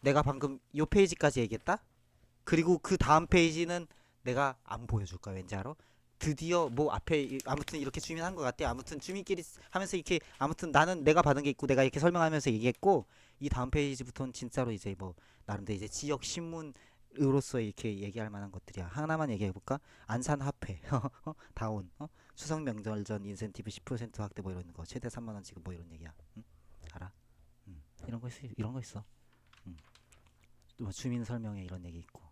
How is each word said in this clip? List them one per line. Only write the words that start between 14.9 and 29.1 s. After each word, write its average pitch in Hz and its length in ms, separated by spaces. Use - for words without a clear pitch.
뭐 92 200
나름대로 101 280
이제 92 120
지역 143 360
신문으로서 147 1400
이렇게 107 360
얘기할 101 320
만한 101 220
것들이야. 92 340
하나만 151 460
얘기해볼까? 104 480
안산 131 360
화폐, 135 420
<laughs> - 720
다운, 107 420
어? 151 100
추석 156 260
명절 107 440
전 104 200
인센티브 104 460
십 - 120
프로 127 140
확대 104 260
뭐 92 80
이런 90 200
거, 85 140
최대 120 240
삼만 113 240
원 101 100
지급 85 200
뭐 92 100
이런 85 180
얘기야. 82 220
응? 113 60
알아? 92 180
응. 80 140
이런 117 120
거 123 80
있어, 123 120
이런 110 160
거 131 60
있어. 107 240